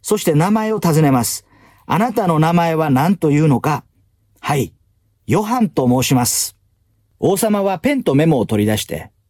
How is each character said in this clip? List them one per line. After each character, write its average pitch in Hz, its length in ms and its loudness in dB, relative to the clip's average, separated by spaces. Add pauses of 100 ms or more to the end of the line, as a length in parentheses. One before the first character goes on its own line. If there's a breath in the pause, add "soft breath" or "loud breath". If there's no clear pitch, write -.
そ - 160 -2
し - 60 -8
て 165 100 0
名 160 180 2
前 220 200 0
を 214 80 -2
尋 160 220 2
ね 143 100 4
ま 123 140 0
す。 - 200 -8 (400 soft breath)
「あ 147 140 -2
な 220 140 0
た 214 140 0
の 160 120 2
名 160 140 2
前 170 220 2
は 156 140 0
何 151 280 2
と 151 140 0
い 147 80 2
う 156 100 2
の 127 100 2
か？」 151 240 -2 (560)
「は - 160 -4
い、 120 180 -4 (540)
ヨ 190 160 0
ハ 226 160 -2
ン 214 100 2
と 139 180 -2
申 123 200 2
し - 80 2
ま 123 100 2
す。」 - 320 -6 (640)
王 180 160 0
様 208 280 -2
は 190 160 -2
ペ 285 160 0
ン 254 80 -4
と 139 120 0
メ 147 100 4
モ 156 140 2
を 104 60 0
取 104 200 0
り 110 60 0
出 107 60 -2
し - 80 -8
て、 76 260 -12 (180)